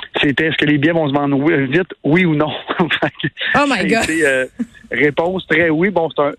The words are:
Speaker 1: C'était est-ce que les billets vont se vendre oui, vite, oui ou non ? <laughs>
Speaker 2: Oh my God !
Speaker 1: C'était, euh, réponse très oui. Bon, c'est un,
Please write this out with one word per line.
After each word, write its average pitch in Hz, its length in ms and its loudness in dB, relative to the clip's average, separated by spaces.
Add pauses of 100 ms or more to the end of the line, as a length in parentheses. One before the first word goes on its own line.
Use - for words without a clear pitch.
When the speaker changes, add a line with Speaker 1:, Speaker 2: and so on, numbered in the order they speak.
(220)
Speaker 1:
C'était 151 260 0
est-ce 143 100 -2
que 151 80 0
les 147 120 2
billets 156 160 2
vont 156 160 0
se 135 40 0
vendre 143 240 0
oui, 143 300 2
vite, 175 260 -2 (100)
oui 175 220 4
ou 160 100 2
non ? 151 160 0 (280)
<laughs> 160 80 2 (680)
Speaker 2:
Oh 285 120 2
my 190 200 -2
God ! 220 160 0
Speaker 1:
C'était, 156 220 0
euh, 131 200 2 (460)
réponse 165 560 0
très 165 220 2
oui. 165 200 2
Bon, 170 260 0
c'est 156 60 0
un, 143 180 2